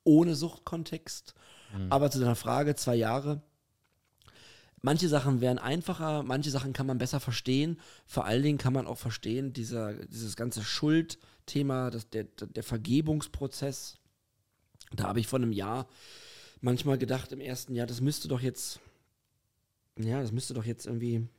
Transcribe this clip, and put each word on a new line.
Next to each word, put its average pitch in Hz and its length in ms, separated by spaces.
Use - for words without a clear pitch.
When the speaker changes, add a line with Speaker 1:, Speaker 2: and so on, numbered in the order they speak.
Speaker 1:
ohne 165 320
Suchtkontext. - 1000
Speaker 2:
Mhm. 98 200
Speaker 1:
Aber 139 180
zu 135 80
deiner 120 160
Frage, 139 400
zwei 123 220
Jahre. 139 460
Manche 156 280
Sachen 135 320
wären 123 180
einfacher, 156 640
manche 135 280
Sachen 135 220
kann 135 140
man 131 120
besser 127 200
verstehen. 135 640
Vor - 180
allen 117 200
Dingen 147 140
kann 127 140
man 131 140
auch 113 120
verstehen, 123 540
dieser, 113 400
dieses 113 300
ganze 117 260
Schuldthema, 143 1300
das, 113 200
der, 110 140
der - 380
Vergebungsprozess. 139 1400
Da 98 100
habe 107 160
ich 107 60
vor 131 140
einem 117 120
Jahr 107 360
manchmal 123 360
gedacht, 127 360
im 135 80
ersten 127 340
Jahr, 120 140
das 120 120
müsste 147 280
doch 127 120
jetzt, - 380
ja, 113 240
das 113 100
müsste 123 220
doch 113 100
jetzt 117 220
irgendwie 117 400